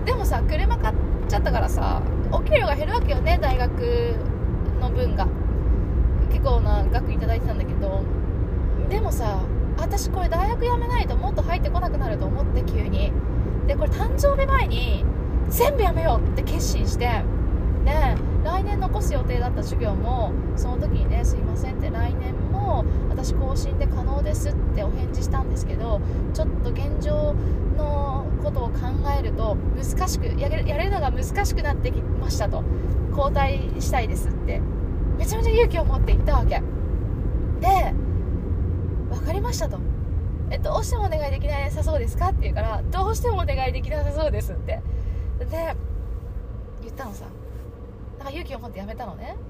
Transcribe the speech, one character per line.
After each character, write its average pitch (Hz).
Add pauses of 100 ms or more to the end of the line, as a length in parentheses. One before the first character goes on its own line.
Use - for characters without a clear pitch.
で 480
も 480
さ、 -
車 -
買 214
っ - (340)
ち -
ゃ -
っ -
た 196
か 180
ら 190
さ、 - (280)
お -
給 622
料 440
が 294
減 311
る 370
わ 415
け -
よ 269
ね、 339
大 302
学 466 (680)
の -
分 494
が。 190 (1040)
結 -
構 269
な -
額 -
い -
た -
だ -
い -
て -
た -
ん -
だ -
け -
ど。 - (880)
で -
も -
さ、 202 (360)
私 339
こ 381
れ 349
大 330
学 466
辞 480
め 480
な 480
い -
と -
も -
っ -
と -
入 -
っ -
て -
こ -
な -
く -
な -
る -
と -
思 -
っ -
て、 -
急 -
に。 - (540)
で、 -
こ -
れ 587
誕 -
生 554
日 539
前 539
に - (440)
全 554
部 440
辞 370
め -
よ 202
う -
っ -
て -
決 -
心 -
し -
て、 240 (720)
で、 - (520)
来 370
年 392
残 370
す -
予 269
定 247
だ 240
っ 247
た -
授 -
業 214
も、 208 (240)
そ -
の -
時 -
に -
ね、 -
「す -
い -
ま -
せ -
ん」 -
っ -
て、 -
「来 -
年 - (180)
も 381 (260)
私 -
更 -
新 -
で -
可 -
能 156
で -
す」 -
っ - (220)
て -
お -
返 -
事 -
し -
た -
ん -
で -
す -
け -
ど、 - (320)
ち -
ょ -
っ - (140)
と 247
現 -
状 202 (420)
の - (180)
こ -
と -
を -
考 - (400)
え -
る 220
と - (200)
難 -
し -
く、 -
や 277
れ-、 294
や 294
れ 339
る 381
の 381
が -
難 -
し 392
く 349
な 285
っ -
て -
き -
ま -
し -
た 208
と。 - (540)
「交 269
代 262 (220)
し -
た 254
い 220
で 185
す」 -
っ -
て、 - (580)
め -
ち -
ゃ -
め 440
ち -
ゃ -
勇 466
気 -
を 214
持 -
っ -
て -
言 -
っ -
た -
わ -
け。 - (1000)
で、 190 (1160)
「わ -
か -
り 403
ま 480
し -
た」 -
と。 - (720)
「え、 -
ど -
う -
し -
て 480
も 427
お 381
願 302
い -
で 285
き -
な 285
さ 311
そ 311
う -
で 233
す -
か？」 330
っ -
て -
言 -
う -
か -
ら、 -
「ど 381
う -
し -
て 247
も 233
お -
願 262
い 254
で 254
き -
な 302
さ 294
そ 302
う -
で 208
す」 -
っ -
て。 - (600)
で、 320 (1080)
言 -
っ -
た 269
の 214
さ。 - (920)
な 277
ん -
か 269
勇 320
気 269
を 233
持 214
っ -
て -
や 196
め 220
た 247
の 180
ね。 269 (140)